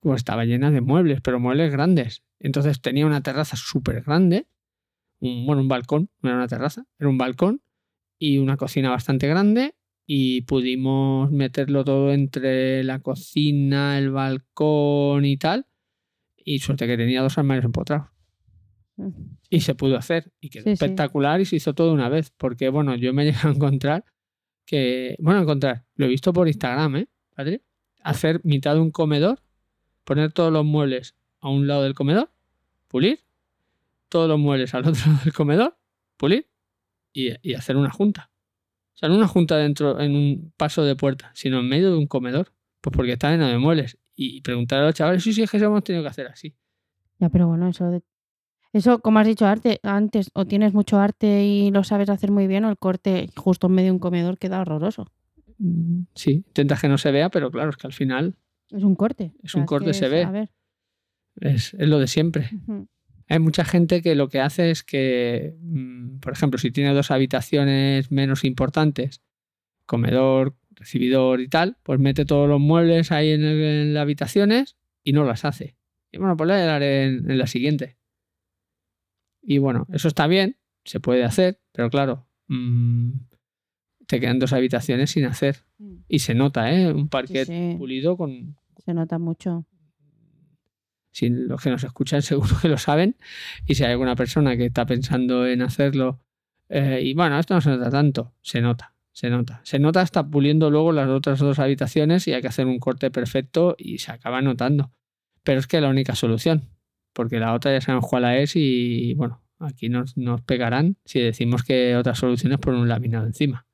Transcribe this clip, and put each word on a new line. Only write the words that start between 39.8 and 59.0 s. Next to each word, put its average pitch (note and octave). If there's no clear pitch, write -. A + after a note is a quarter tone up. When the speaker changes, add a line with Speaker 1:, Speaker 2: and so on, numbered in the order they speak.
Speaker 1:
en C#3+
un C#3+
paso D3
de C#3
puerta, C3+
sino C3
en B2
medio E3+
de E3
un D3
comedor, C3
pues -
porque B2
está C3+
lleno E3
de A#2+
muebles. C#3+
Y, C3+
y -
preguntar B2
a D3
los D#3
chavales, E3+
"Sí, A3
sí, A3+
es G#3
que G#3
eso G#3+
hemos G#3
tenido F3
que D3
hacer B2+
así". -
Speaker 2:
Ya, F3
pero F3
bueno, E3+
eso F3
de, F3
eso, A3+
como A3
has G#3+
dicho A3
arte-, G#3+
antes, G3+
o F#3+
tienes G3+
mucho G3+
arte G3+
y G3+
lo G3
sabes G3+
hacer G3
muy G3+
bien, G3
o A3
el G3+
corte F#3
justo F#3
en F#3
medio F#3
de F#3
un F#3
comedor F3+
queda F#3+
horroroso. F3
Speaker 1:
Mm, E3+
sí, -
intentas C#3+
que D3+
no C#3
se C#3+
vea, C#3+
pero D3
claro, D3+
es C#3
que -
al C3
final C3+
Speaker 2:
Es G3+
un G3
corte. G3